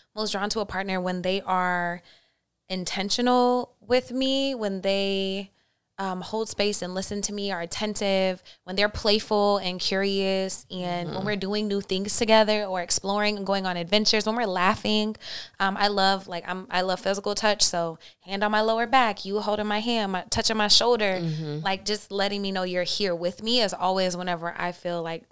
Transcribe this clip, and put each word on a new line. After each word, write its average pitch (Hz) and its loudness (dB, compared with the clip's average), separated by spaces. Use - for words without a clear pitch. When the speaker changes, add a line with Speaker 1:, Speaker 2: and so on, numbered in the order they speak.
Speaker 1:
most 214 -4
drawn 202 -2
to 220 -2
a 202 -2
partner 190 -2
when 180 -2
they 190 0
are 180 0
intentional 247 0
with 247 0
me, 269 0
when 196 -4
they, 196 -2
um, 185 -4
hold 214 -4
space 208 0
and 180 -6
listen 196 -4
to 208 -2
me, 202 -4
are 180 -4
attentive, 190 0
when 185 -8
they're 208 4
playful 208 2
and 185 -4
curious, 190 0
and 175 -4
when - -6
Speaker 2:
Mm-hmm. 190 -4
Speaker 1:
we're 208 0
doing 208 -2
new 202 -2
things 196 0
together 214 6
or 185 -2
exploring 208 0
and 202 -6
going 190 0
on 180 -2
adventures, 208 2
when 220 0
we're 240 0
laughing. 214 2
Um, 196 0
I 202 2
love, 196 2
like, 175 -8
I'm, 185 -8
I 180 0
love 185 -2
physical 202 -2
touch. 208 2
So 165 2
hand 196 -4
on 214 2
my 214 4
lower 226 2
back, 233 2
you 196 -2
holding 208 0
my 208 0
hand, 220 0
my, 180 -2
touching 226 0
my 208 2
shoulder, 214 4
Speaker 2:
Mm-hmm. 156 -4
Speaker 1:
like, 196 -4
just 208 -6
letting 202 -2
me 196 -4
know 190 -2
you're 180 -2
here 185 -2
with 175 -4
me 233 2
is 196 0
always 185 0
whenever 180 -4
I 175 -2
feel 175 -4
like 165 -8